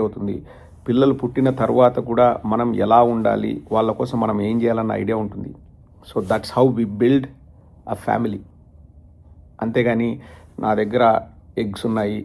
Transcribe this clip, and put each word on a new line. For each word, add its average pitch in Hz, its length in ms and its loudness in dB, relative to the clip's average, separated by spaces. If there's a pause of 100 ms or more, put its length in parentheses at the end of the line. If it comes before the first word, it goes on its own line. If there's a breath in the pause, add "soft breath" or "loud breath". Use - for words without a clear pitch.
అవుతుంది. 101 300 -6 (520 loud breath)
పిల్లలు 131 340 4
పుట్టిన 131 280 0 (140)
తర్వాత 120 340 4 (120)
కూడా 120 180 4 (240)
మనం 117 180 0 (160)
ఎలా 110 140 6 (140)
ఉండాలి, 110 400 -2 (220)
వాళ్ళ 110 140 2 (120)
కోసం 127 240 -4
మనం 107 120 -2 (120)
ఏం 117 140 0
చేయాలన్న 113 380 0
ఐడియా 110 240 -2
ఉంటుంది. - 280 -10 (560)
So - 80 -6 (120)
that's 110 260 -4
how 127 100 4 (120)
we 117 60 0 (180)
build 131 220 4 (720)
a - 40 -8 (100)
family. 110 320 -2 (1200)
అంతేగాని, 117 440 0 (560 loud breath)
నా 110 160 0
దగ్గర 113 240 0 (580)
ఎగ్స్ 101 280 -6
ఉన్నాయి, 107 340 -2